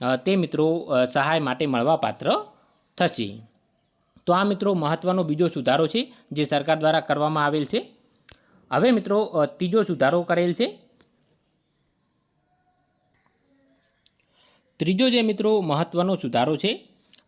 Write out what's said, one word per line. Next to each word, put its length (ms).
અ, 160
તે 200
મિત્રો, 400
અ, 280
સહાય 340
માટે 280
મળવાપાત્ર 800
થશે. 440
તો 60
આ 120
મિત્રો 300
મહત્વનો 480
બીજો 260
સુધારો 380
છે 260
જે 120
સરકાર 340
દ્વારા 220
કરવામાં 440
આવેલ 200
છે. 260
હવે 180
મિત્રો, 320
અ, 240
ત્રીજો 360
સુધારો 400
કરેલ 300
છે. 260
ત્રીજો 320
જે 120
મિત્રો 380
મહત્વનો 560
સુધારો 400
છે, 320